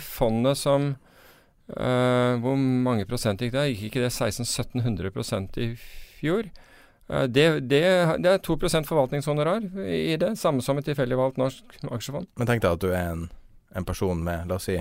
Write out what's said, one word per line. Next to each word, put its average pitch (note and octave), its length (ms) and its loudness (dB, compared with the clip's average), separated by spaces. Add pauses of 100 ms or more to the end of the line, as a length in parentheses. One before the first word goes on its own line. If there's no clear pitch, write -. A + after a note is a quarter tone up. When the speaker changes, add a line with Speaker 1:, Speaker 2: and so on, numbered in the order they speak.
Speaker 1:
fondet A#2+ 560 0
som, C#3 380 2 (720)
eh, B2 720 2
hvor C3 160 0
mange B2+ 520 2
prosent A2 320 0
gikk A#2 120 -2
det? C#3 220 0
Gikk G#2 160 -8
ikke B2 160 0
det B2 100 -2
seksten, A#2 320 -2
sytten - 380 -4
hundre F#2+ 260 -2
prosent - 480 -4
i A#2 140 -4 (460)
fjor? F3+ 280 0 (640)
Eh, C#3 180 0
det, C3+ 180 6 (220)
det, C#3 140 4 (400)
det F3+ 100 6
er F#3+ 60 4
to E3 180 -2
prosent D#3+ 320 0
forvaltningshonorar D3+ 800 0 (180)
i D#3+ 320 0
det, F#3+ 220 0
samme C#3 240 2
som C#3 160 0
et C#3 100 -6
tilfeldig C3 320 0
valgt C3 220 0
norsk - 380 -6 (100)
aksjefond. C3 480 -8
Speaker 2:
Men A2+ 100 0
tenk A#2+ 160 2
deg E2+ 140 4
at - 80 -4
du F#2 80 2
er F2 180 0
en, E2 140 -6 (500)
en F#2 80 -4
person F2+ 400 -2
med, E2+ 240 -4
la F#2 80 -2
oss - 140 -6
si, F#2 100 0